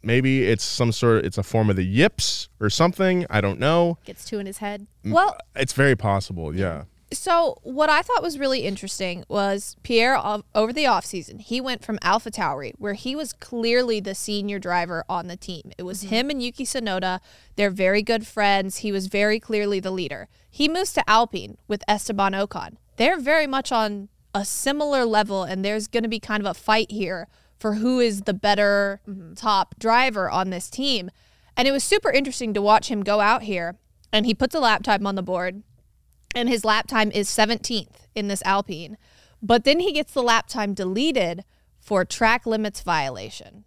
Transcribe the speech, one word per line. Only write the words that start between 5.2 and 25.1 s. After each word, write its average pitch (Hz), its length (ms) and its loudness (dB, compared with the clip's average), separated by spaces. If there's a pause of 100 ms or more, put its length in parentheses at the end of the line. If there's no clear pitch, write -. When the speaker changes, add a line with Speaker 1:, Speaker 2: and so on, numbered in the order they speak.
Speaker 1:
it's 135 200 -2
very 135 200 6
possible, 92 640 -2
yeah. 85 280 -2 (280)
Speaker 3:
So 339 500 0
what 277 280 0
I 302 120 4
thought 466 220 0
was 302 160 -6
really 262 240 0
interesting 190 640 -6
was 196 560 -2
Pierre, 240 320 4
o-, 208 260 -2 (100)
over 220 200 2
the 302 120 -2
offseason, 196 560 -2
he 233 200 -4
went 254 240 -6
from 214 140 -4
AlphaTauri, 175 800 -2
where 202 160 -6
he 254 200 -8
was 294 180 -8
clearly 233 680 0
the 190 160 -8
senior 202 420 -4
driver 175 500 -2
on 180 200 -4
the 180 80 -12
team. - 420 -14
It 175 60 -10
was 190 180 -10
Speaker 2:
Mm-hmm. 202 120 -6
Speaker 3:
him 254 160 0
and 269 120 -4
Yuki 240 220 -6
Tsunoda. 185 560 -2 (340)
They're 202 160 2
very 196 320 2
good 226 240 0
friends. 196 520 2
He 208 120 -4
was 190 160 -4
very 208 320 2
clearly 208 400 -2
the 190 140 -4
leader. 165 340 -8 (240)
He 302 180 0
moves 349 260 -2
to - 140 0
Alpine 214 480 2 (120)
with 208 180 -4
Esteban 202 460 0
Ocon. 190 460 -6 (180)
They're 311 240 2
very 302 260 2
much 269 240 -2
on 208 380 0 (260)
a 202 100 0
similar 285 600 0
level, 208 400 2